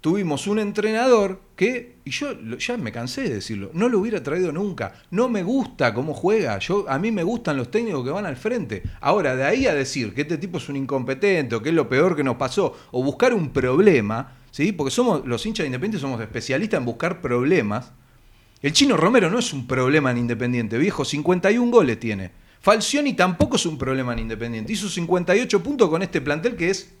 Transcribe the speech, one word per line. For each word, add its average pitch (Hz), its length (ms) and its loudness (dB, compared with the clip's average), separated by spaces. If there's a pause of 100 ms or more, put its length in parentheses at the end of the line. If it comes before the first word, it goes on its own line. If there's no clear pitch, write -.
tuvimos 165 460 0
un 208 120 0
entrenador 214 800 2 (160)
que, 247 480 -2
y 135 80 -10
yo 277 220 -6
lo, 113 240 -12
ya - 180 -4
me 131 160 -6
cansé 120 300 -8
de 165 140 -2
decirlo, 98 380 -8
no 190 140 0
lo 226 120 4
hubiera 208 220 -2
traído 160 300 -2
nunca. 151 440 -6 (160)
No 240 180 2
me 208 140 -2
gusta 185 500 0
cómo 139 200 -4
juega. 170 460 0
Yo, 196 300 -2
a 135 100 0
mí 220 120 -2
me 196 120 -2
gustan 208 320 -2
los 131 160 -4
técnicos 208 320 -2
que 127 60 -4
van 196 160 -6
al 147 100 -6
frente. 139 480 -4 (160)
Ahora, 151 360 2
de 131 100 0
ahí 247 200 2
a 196 80 4
decir 131 400 -2
que 131 80 -4
este 151 160 -2
tipo 175 200 -6
es 131 100 -8
un 143 80 -6
incompetente 135 800 0
o 110 60 -2
que 135 80 -2
es 165 60 2
lo 143 120 2
peor 131 300 4
que 147 60 0
nos 127 120 0
pasó, 139 400 0 (160)
o 127 100 0
buscar 240 320 2
un 165 180 0
problema, 127 840 4 (180)
¿sí? 185 220 0
Porque 147 180 -4
somos, 214 340 0
los 120 200 -4
hinchas 214 180 -4
de 151 40 -2
Independiente 147 340 -4
somos 135 180 -6
especialistas 131 600 -2
en 123 60 -4
buscar 160 360 -4
problemas. 123 680 0 (680)
El 147 120 -2
Chino 262 240 4
Romero 185 320 4
no 226 100 0
es - 140 -4
un 131 140 -8
problema 131 440 2
en 120 60 0
Independiente, 120 600 -2
viejo, 151 280 0
cincuenta 175 440 0
y 220 80 4
un 240 140 2
goles 156 280 6
tiene. 98 320 -6 (280)
Falcioni 247 540 2
tampoco 185 420 2
es 190 100 2
un 156 120 -4
problema 131 360 -2
en 117 60 -4
Independiente. 113 540 -6
Hizo 202 160 -6
cincuenta 175 460 0
y 220 60 6
ocho 202 220 0
puntos 240 260 2
con 160 120 0
este 185 180 -2
plantel 156 380 -2
que 170 120 0
es - 300 -4